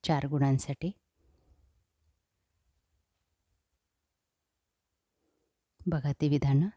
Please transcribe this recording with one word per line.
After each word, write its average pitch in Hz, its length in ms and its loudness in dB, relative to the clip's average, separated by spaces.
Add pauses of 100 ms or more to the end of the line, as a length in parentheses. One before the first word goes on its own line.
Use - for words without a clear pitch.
चार 147 240 -2
गुणांसाठी. 139 640 -2 (4000)
बघा 147 260 0
ती 151 160 0
विधानं. 143 480 2